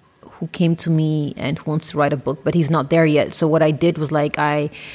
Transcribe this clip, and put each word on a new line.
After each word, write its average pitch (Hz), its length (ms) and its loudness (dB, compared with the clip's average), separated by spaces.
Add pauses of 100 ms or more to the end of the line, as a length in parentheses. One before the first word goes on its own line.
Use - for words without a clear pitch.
(220)
who - 260 -12
came 170 280 0
to 165 140 -4
me 156 460 0
and 139 220 -4
who - 120 -8
wants 151 200 -4
to - 60 -10
write 147 160 2
a 151 40 -2
book, 135 280 -4
but 160 100 0
he's 160 160 2
not 156 200 0
there 165 160 4
yet. 151 280 2
So 165 140 0
what 156 140 4
I 156 80 4
did 156 280 2
was, 151 140 -4
like, 147 260 0
I, 147 320 0 (240)